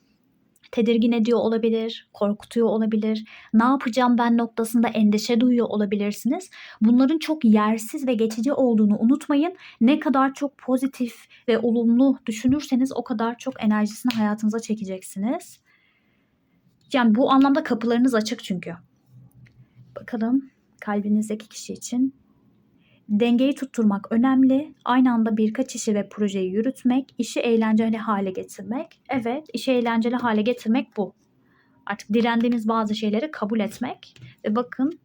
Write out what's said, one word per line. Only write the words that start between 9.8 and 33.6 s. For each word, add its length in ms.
Ne 200
kadar 340
çok 240
pozitif 680
ve 100
olumlu 680
düşünürseniz 640
o 120
kadar 340
çok 260
enerjisini 500
hayatınıza 460
çekeceksiniz. 1000
Yani 220
bu 180
anlamda 300
kapılarınız 520
açık 300
çünkü. 300
Bakalım 500
kalbinizdeki 680
kişi 240
için. 420
Dengeyi 460
tutturmak 580
önemli. 640
Aynı 280
anda 240
birkaç 380
işi 200
ve 140
projeyi 440
yürütmek, 640
işi 220
eğlenceli 560
hale 340
getirmek. 720
Evet, 420
işi 200
eğlenceli 440
hale 260
getirmek 540
bu. 160
Artık 260
direndiğiniz 560
bazı 260
şeyleri 360
kabul 300